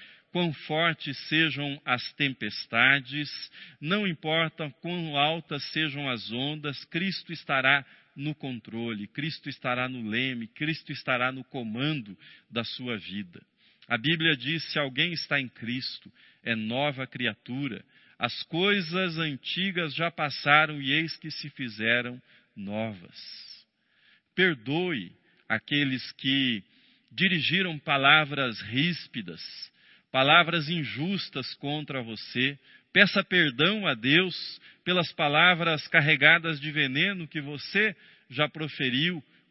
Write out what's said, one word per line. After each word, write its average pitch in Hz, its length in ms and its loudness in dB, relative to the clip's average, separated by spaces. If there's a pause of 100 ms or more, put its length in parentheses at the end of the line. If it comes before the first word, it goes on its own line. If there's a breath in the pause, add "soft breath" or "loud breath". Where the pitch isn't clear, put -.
(320 loud breath)
quão 175 220 0
fortes 156 640 -2 (100)
sejam 143 560 0
as 123 300 -2
tempestades, 135 1160 0 (520 loud breath)
não 196 260 0
importa 160 640 -2 (120)
quão 170 360 -4
altas 151 540 0
sejam 147 360 -2
as 107 240 -6
ondas, 143 540 -6
Cristo 175 480 -4
estará 139 500 2 (320 soft breath)
no 147 200 -4
controle, 113 720 -6
Cristo 147 420 -8
estará 127 400 -2
no 120 180 -6
leme, 120 400 -2
Cristo 156 440 -4
estará 127 400 0
no 131 120 -10
comando 120 720 -4 (360 loud breath)
da 117 120 -2
sua 120 340 -6
vida. 92 440 -10 (460 soft breath)
A 120 100 0
Bíblia 156 380 2
diz: 143 360 -4
"Se - 60 -2
alguém 151 360 0
está 143 260 -2
em 131 80 -4
Cristo, - 640 -8 (320 soft breath)
é 117 120 0
nova 127 520 -2
criatura. 123 760 -6 (360 soft breath)
As - 240 -2
coisas 180 760 0
antigas 165 760 -4
já 165 180 -2
passaram 151 720 4
e 135 100 -2
eis 156 260 0
que 156 140 -12
se - 200 -12
fizeram 120 720 -2 (340 soft breath)
novas." 104 600 -6 (1200 soft breath)
Perdoe 151 800 0 (320 soft breath)
aqueles 131 640 0
que 131 500 0 (480 soft breath)
dirigiram 175 680 0
palavras 139 840 4
ríspidas, 110 800 -4 (720 soft breath)
palavras 156 560 6
injustas 160 880 -4
contra 143 460 -6
você. 120 580 -2 (320 soft breath)
Peça 196 320 6
perdão 175 640 2
a 143 60 2
Deus 147 640 2 (240 loud breath)
pelas 175 300 0
palavras 160 720 4
carregadas 156 720 6
de 151 120 -6
veneno 156 560 0
que 156 120 -8
você 151 560 -2 (340 soft breath)
já 143 200 0
proferiu 151 720 -2 (280 soft breath)